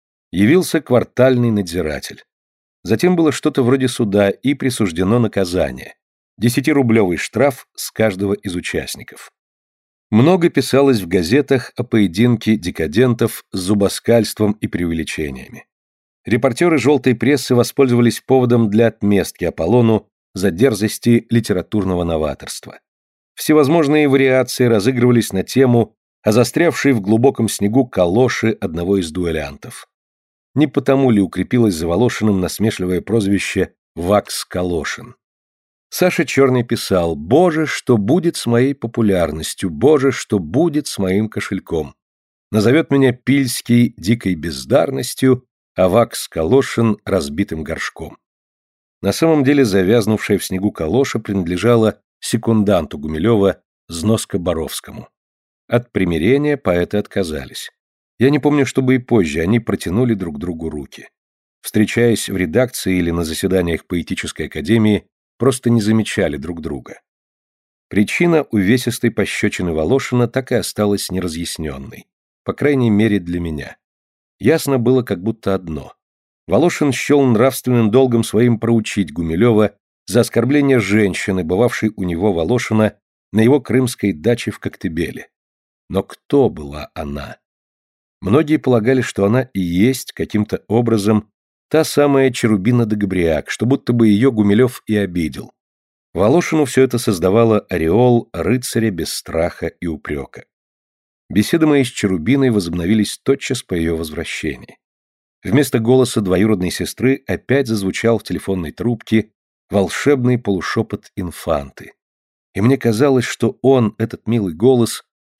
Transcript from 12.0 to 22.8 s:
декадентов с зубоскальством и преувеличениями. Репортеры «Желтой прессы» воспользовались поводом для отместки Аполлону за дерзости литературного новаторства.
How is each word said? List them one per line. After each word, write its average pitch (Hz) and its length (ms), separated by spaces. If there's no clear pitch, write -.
декадентов 110 960
с 98 60
зубоскальством 104 1040
и - 60
преувеличениями. 80 1000
Репортеры 139 540
«Желтой 127 360
прессы» 127 400
воспользовались 120 640
поводом 120 500
для 113 180
отместки 101 560
Аполлону 107 640
за 95 160
дерзости 110 800
литературного 95 720
новаторства. 78 800